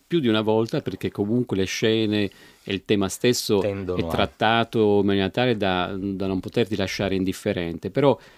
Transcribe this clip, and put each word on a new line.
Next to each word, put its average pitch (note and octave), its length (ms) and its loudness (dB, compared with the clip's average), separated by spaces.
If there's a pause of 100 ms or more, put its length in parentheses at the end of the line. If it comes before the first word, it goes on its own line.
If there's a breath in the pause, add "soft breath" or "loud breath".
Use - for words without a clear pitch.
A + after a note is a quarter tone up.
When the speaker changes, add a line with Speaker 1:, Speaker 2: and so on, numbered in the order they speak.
Speaker 1:
più E3+ 140 -2
di B2+ 80 2
una A2 140 2
volta, A2 400 0
perché - 280 -6
comunque G#2+ 460 -2
le F#2+ 80 2
scene G#2+ 600 0 (380 loud breath)
e G#2+ 120 -6
il F#2 100 -6
tema G2+ 240 2
stesso A#2 520 0
Speaker 2:
Tendono F#2+ 420 -4
Speaker 1:
è E2+ 40 -4
Speaker 2:
a E2 40 -6
Speaker 1:
trattato A2 920 2
in G2 60 2
maniera G2 240 2
tale B2 260 0
da, F#2+ 420 -2
da F#2+ 280 -4
non F#2+ 140 -2
poterti A2 360 -2
lasciare F#2+ 380 -2
indifferente, F#2 760 -4
però, C3+ 280 2 (200 loud breath)